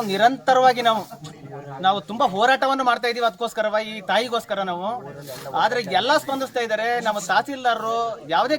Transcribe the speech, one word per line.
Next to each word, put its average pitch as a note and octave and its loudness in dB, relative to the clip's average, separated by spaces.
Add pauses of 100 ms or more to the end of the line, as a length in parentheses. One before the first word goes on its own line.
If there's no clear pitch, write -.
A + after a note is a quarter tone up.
ನಿರಂತರವಾಗಿ B3 4
ನಾವು, A3 2 (840)
ನಾವು G3 4 (100)
ತುಂಬಾ A#3 0
ಹೋರಾಟವನ್ನು C4 2
ಮಾಡ್ತಾ A#3+ 0
ಇದ್ದೀವಿ A#3 -2
ಅದಕ್ಕೋಸ್ಕರವಾಗಿ, A3 -2 (120)
ಈ - -16
ತಾಯಿಗೋಸ್ಕರ A3 0
ನಾವು. F3+ -4 (720)
ಆದ್ರೆ A#3 2 (200)
ಎಲ್ಲ A#3+ 0 (120)
ಸ್ಪಂದಿಸ್ತಾ C4+ -4
ಇದ್ದಾರೆ. G#3+ -2 (200)
ನಮ್ಮ G#3 0 (100)
ತಹಸೀಲ್ದಾರರು A3+ 0 (380)
ಯಾವುದೇ C#4 2